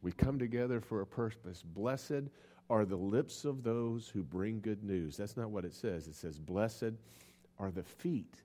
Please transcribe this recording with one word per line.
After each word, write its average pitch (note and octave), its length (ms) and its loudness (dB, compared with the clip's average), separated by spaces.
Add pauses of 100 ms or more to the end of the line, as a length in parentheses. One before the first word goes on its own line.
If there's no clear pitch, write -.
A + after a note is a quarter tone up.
We F2+ 80 0
come C3+ 280 4
together A#2+ 420 2
for G#2+ 220 -2
a G2 40 -2
purpose. A2 560 -4
"Blessed C3 680 -2 (380)
are A2 160 8
the F#2+ 120 0
lips G2+ 480 2
of C3+ 180 0
those A#2 460 0
who G2 160 -2
bring F#2+ 360 -2
good G#2 220 -2
news." F2+ 340 0
That's G2+ 200 -4
not A2+ 140 -2
what G2 140 -2
it E2+ 100 -6
says. E2 340 -2
It D#2 80 -12
says, D#2 220 -8
Blessed G#2+ 560 0 (640)
are G2 120 -2
the F2 140 -4
feet - 600 -4